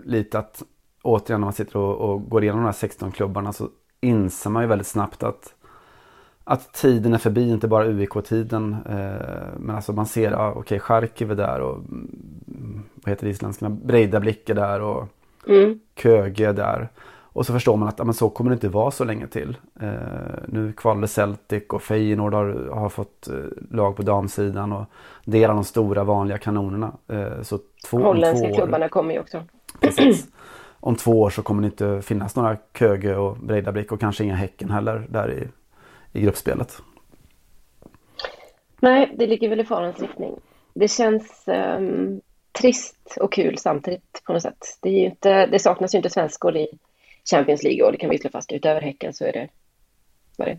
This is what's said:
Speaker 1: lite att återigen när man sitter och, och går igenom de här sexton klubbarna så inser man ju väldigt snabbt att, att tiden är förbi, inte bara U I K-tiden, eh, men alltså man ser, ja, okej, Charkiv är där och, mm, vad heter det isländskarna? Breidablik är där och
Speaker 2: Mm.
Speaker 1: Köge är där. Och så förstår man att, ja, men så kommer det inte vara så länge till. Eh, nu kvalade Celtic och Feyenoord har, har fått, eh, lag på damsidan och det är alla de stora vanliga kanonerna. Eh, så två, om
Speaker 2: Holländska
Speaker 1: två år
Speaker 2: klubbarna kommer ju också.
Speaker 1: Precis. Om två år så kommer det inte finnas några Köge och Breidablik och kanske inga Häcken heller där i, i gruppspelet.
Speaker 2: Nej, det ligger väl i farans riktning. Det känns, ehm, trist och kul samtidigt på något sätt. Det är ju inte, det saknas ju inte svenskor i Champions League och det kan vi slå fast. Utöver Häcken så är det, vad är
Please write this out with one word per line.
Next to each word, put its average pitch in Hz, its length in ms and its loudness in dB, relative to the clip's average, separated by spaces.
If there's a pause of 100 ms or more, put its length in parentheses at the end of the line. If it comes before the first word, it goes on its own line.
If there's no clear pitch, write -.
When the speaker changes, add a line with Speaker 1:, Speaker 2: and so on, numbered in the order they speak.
Speaker 1:
lite 107 340 -2
att - 240 -10 (400)
återigen 110 380 2
när 101 60 0
man 101 60 -2
sitter - 240 -6
och, 101 200 0 (140)
och 101 180 -4
går 113 140 2
igenom 104 180 0
de 113 60 2
här 104 60 0
sexton 98 400 -6
klubbarna 101 400 -4
så - 160 -8 (320)
inser 104 500 0
man 113 120 0
ju 117 60 0
väldigt 101 180 0
snabbt - 360 -4
att, - 320 -8 (920)
att - 280 -4
tiden 117 420 4
är 113 40 4
förbi, 120 320 2
inte 110 180 0
bara 110 160 4
U 107 180 0
I 98 40 -2
K-tiden, 110 720 -4 (120)
eh, 98 720 -8
men 107 180 -6
alltså 104 160 -6
man 107 140 -2
ser, 110 240 0
ja, 107 260 0
okej, 104 240 -4
Charkiv 113 500 0
är 107 40 -2
där 67 260 -2
och, 65 160 -4
mm, - 1080 -14 (120)
vad - 180 -12
heter 101 120 -6
det 104 60 -2
isländskarna? 101 400 -6
Breidablik 107 800 2
är 107 40 2
där 101 260 0
och 104 240 -6 (440)
Speaker 2:
Mm. 208 320 6 (160)
Speaker 1:
Köge 104 520 4
är 104 40 2
där. 101 360 -2 (480)
Och 127 100 0
så 123 60 -2
förstår 120 240 4
man 104 120 2
att, 107 100 -6
ja, - 60 -2
men 117 100 0
så 110 160 2
kommer 120 200 0
det 127 40 2
inte 113 140 -2
vara 107 220 2
så 131 140 -2
länge 110 220 -6
till. 73 300 -8 (240)
Eh, 107 80 -6 (600)
nu 107 240 -4
kvalade 107 360 0
Celtic 104 600 -2
och 101 140 -6
Feyenoord 107 520 0
har, 101 380 -2
har 107 160 -2
fått, - 400 -12
eh, 65 60 -6 (360)
lag 101 260 0
på 104 60 -4
damsidan 101 680 -2
och 101 120 -6 (400)
det 110 140 2
är 110 60 8
alla 107 100 4
de 104 100 0
stora 101 400 0
vanliga 101 340 0
kanonerna. 104 540 -4 (160)
Eh, 110 340 -6
så 107 160 -6 (320)
två, 120 60 0
om 123 60 4
Speaker 2:
Holländska 165 440 4
Speaker 1:
två - 60 0
år - 40 0
Speaker 2:
klubbarna 160 320 0
kommer 160 260 -2
ju - 60 -4
också. 165 220 -12 (380)
Speaker 1:
Precis. 269 460 4 (540)
Om 117 160 0
två 113 240 4
år 104 100 6
så 104 120 -4
kommer 104 200 0
det 107 40 2
inte 101 360 -2
finnas 101 340 -4
några 113 200 0 (220)
Köge 101 380 4
och 98 200 -2
Breidablik 104 560 -2
och 104 80 -6
kanske 107 240 0
inga 98 100 0
Häcken 98 360 -4
heller 110 380 -2
där 110 240 -4
i, - 160 -8 (720)
i 101 40 -2
gruppspelet. - 600 -2 (2000)
Speaker 2:
Nej, 262 360 6
det 233 100 2
ligger 220 220 2
väl 220 120 0
i 226 40 0
farans 180 360 -4
riktning. - 340 -8 (400)
Det 208 140 2
känns, 220 600 0
ehm, 190 720 -2 (320)
trist - 680 0
och 196 120 0
kul 175 260 0
samtidigt - 680 -4
på 175 60 -4
något 170 100 0
sätt. - 380 -12
Det 190 80 -4
är 190 120 4
ju 185 40 4
inte, 190 420 4
det 196 120 4
saknas 185 360 2
ju - 20 6
inte 180 140 0
svenskor 165 460 -2
i 156 120 -2 (600)
Champions 147 320 4
League - 240 2
och - 60 6
det - 60 -4
kan 151 120 -2
vi 151 80 0
slå 135 120 -6
fast. - 220 -10
Utöver 156 280 0
Häcken 151 340 -8
så - 100 -8
är - 80 -2
det, 151 160 -6 (880)
vad - 120 -4
är - 100 -4